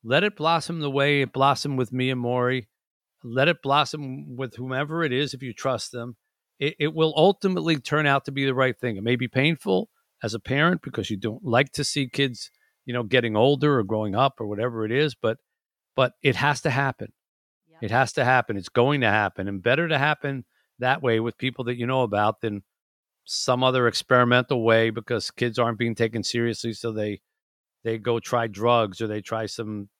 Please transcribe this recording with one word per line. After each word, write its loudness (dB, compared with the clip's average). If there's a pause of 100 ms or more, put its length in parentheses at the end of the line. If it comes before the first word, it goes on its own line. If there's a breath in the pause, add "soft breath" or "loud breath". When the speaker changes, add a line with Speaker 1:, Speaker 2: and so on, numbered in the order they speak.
Speaker 1:
Let 2
it -2
blossom -2
the -4
way 2
it -4
blossomed 2
with -2
me -2
and -2
Maury. -2 (560)
Let 0
it 0
blossom -2
with -8
whomever -4
it -2
is, -2
if -14
you -10
trust -4
them. -10 (440)
It, -2
it -2
will 2
ultimately 2
turn 0
out 2
to -6
be -2
the 0
right 2
thing. -2
It -8
may 4
be -4
painful 0 (340)
as -4
a -6
parent 0
because -6
you -4
don't -6
like 2
to -4
see -2
kids, -4 (360)
you -6
know, -2
getting 2
older 4
or 2
growing -2
up 2
or -6
whatever -4
it -4
is, 0
but, -2 (580)
but 2 (100)
it 4
has 0
to -2
happen. -4 (580)
Speaker 2:
Yep. -12
Speaker 1:
It -4
has 2
to 0
happen. 2
It's -10
going 2
to 4
happen. 0
And -6
better 2
to 0
happen -2 (340)
that 0
way 2
with -4
people -6
that -4
you -4
know 2
about 0
than -6 (640)
some -2
other 4
experimental 2
way 6
because -6
kids -4
aren't 0
being 0
taken -2
seriously. -4
So -8
they, -6 (600)
they -2
go -2
try -2
drugs 2
or -4
they -6
try -6
some -8 (100)